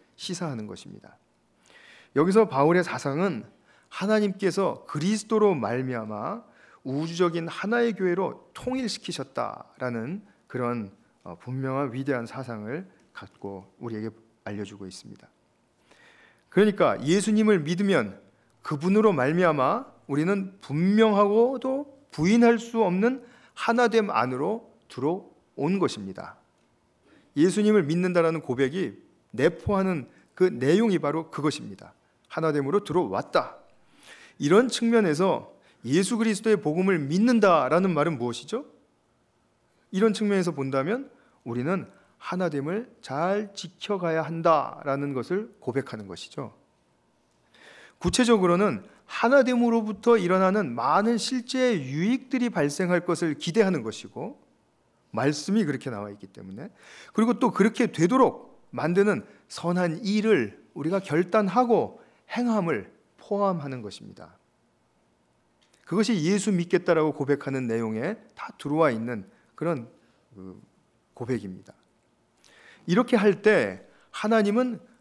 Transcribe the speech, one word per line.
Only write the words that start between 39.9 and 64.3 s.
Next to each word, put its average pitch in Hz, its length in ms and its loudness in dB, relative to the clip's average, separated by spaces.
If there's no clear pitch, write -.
이런 202 220 2
측면에서 196 380 0
본다면 139 580 -4
우리는 127 440 -4
하나됨을 180 720 -6
잘 196 520 -4
지켜가야 170 680 -4
한다라는 143 920 0
것을 180 460 -6
고백하는 117 480 -6
것이죠. 107 460 -14
구체적으로는 185 840 2
하나됨으로부터 233 1120 2
일어나는 185 560 2
많은 175 440 2
실제 247 640 -2
유익들이 220 680 -2
발생할 175 560 0
것을 160 300 -2
기대하는 175 480 0
것이고, 113 580 -12
말씀이 147 540 0
그렇게 135 240 -6
나와 104 220 -10
있기 101 160 -18
때문에, 101 420 -16
그리고 226 280 0
또 240 120 2
그렇게 220 400 2
되도록 - 800 2
만드는 180 540 0
선한 175 540 -2
일을 196 600 0
우리가 165 260 -2
결단하고 190 1040 0
행함을 196 600 -2
포함하는 170 640 -4
것입니다. 95 560 -16